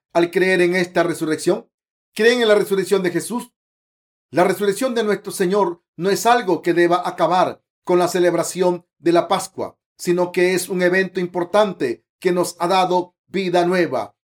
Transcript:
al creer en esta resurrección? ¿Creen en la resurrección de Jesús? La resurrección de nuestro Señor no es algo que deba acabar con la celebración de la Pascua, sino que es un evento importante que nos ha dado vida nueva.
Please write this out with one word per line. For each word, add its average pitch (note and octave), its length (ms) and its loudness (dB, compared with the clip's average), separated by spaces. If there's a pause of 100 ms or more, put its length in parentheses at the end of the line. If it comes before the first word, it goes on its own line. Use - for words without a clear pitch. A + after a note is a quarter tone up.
(120)
al E3+ 180 2
creer F#3 300 2
en F3+ 160 2
esta F3 260 0
resurrección? E3 640 -2 (460)
¿Creen A#3+ 280 4
en A3 60 2
la G#3 60 6
resurrección F#3+ 480 0
de F3 80 -2
Jesús? F3+ 420 -6 (800)
La E3 140 2
resurrección G3+ 500 0
de A3+ 100 0
nuestro G3 280 -4
Señor F#3 500 -2 (140)
no F3+ 140 -2
es F#3+ 160 -2
algo G3+ 360 2
que E3+ 120 0
deba F3 340 2
acabar F3 540 0 (220)
con F3+ 140 2
la F3 100 2
celebración F3 800 0 (120)
de E3 140 0
la E3+ 160 2
Pascua, F3+ 500 -6 (180)
sino F3+ 360 -2
que F3+ 220 0
es F3+ 140 -4
un F#3 140 -4
evento F#3 380 0
importante F3 840 -2 (140)
que F#3 140 0
nos F3 260 -2
ha E3+ 80 -2
dado F3+ 480 0 (120)
vida F3+ 380 -2
nueva. D#3 520 -2 (120)